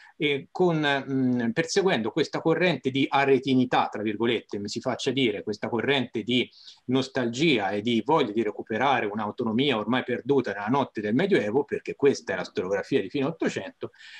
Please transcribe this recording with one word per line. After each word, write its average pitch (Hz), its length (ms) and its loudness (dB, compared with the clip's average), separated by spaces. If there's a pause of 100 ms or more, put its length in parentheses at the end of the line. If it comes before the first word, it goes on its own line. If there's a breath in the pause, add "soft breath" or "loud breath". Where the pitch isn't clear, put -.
(180 loud breath)
eh, 147 340 -2
con, 175 260 2
mm, 131 720 0
perseguendo 165 600 0
questa 147 300 -2
corrente 160 480 2
di 135 180 0
aretinità, 131 840 4
tra 107 120 -8
virgolette, 107 580 -2
mi 101 80 -8
si 117 120 -8
faccia 127 320 -2
dire, 113 320 0
questa 107 260 -6
corrente 120 540 0
di 113 260 0 (360 loud breath)
nostalgia 127 840 0
e 104 120 -2
di 113 220 2
voglia 143 280 2
di 113 100 0
recuperare 113 640 0
un'autonomia 110 720 0
ormai 113 260 0
perduta 123 500 0
nella 101 140 -6
notte 127 340 -2
del 104 120 -2
Medioevo, 139 520 2
perché - 300 -6
questa 131 380 2
è - 20 0
la 90 80 -4
storiografia 98 580 -2
di 95 80 -8
fine 135 160 -2
Ottocento, 147 640 -6 (280 loud breath)